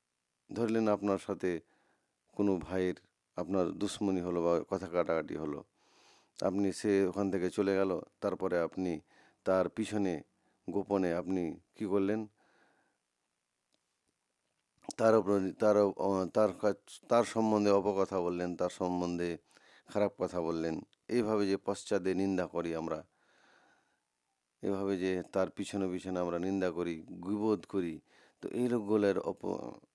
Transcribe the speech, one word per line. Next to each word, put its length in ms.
ধরলেন 360
আপনার 300
সাথে 420
কোনো 240
ভাইয়ের 380
আপনার 300
দুশ্মনী 540
হলো 220
বা 260
কথা 180
কাটাকাটি 500
হলো, 280
আপনি, 300
সে 340
ওখান 240
থেকে 200
চলে 240
গেল, 260
তারপরে 400
আপনি 400
তার 240
পিছনে 540
গোপনে 440
আপনি 460
কি 120
করলেন, 400
তার 220
উপর, 400
তার, 200
অ, 560
তার 140
কাছ-, 480
তার 160
সম্বন্ধে 460
অপকথা 500
বললেন, 360
তার 140
সম্বন্ধে 680
খারাপ 300
কথা 220
বললেন। 400
এইভাবে 380
যে 100
পশ্চাতে 580
নিন্দা 320
করি 280
আমরা, 300
এভাবে 360
যে 240
তার 180
পিছনে 380
পিছনে 320
আমরা 180
নিন্দা 320
করি, 320
গীবত 600
করি, 360
তো 80
এই 200
লোকগুলোর 500
অপ-, 540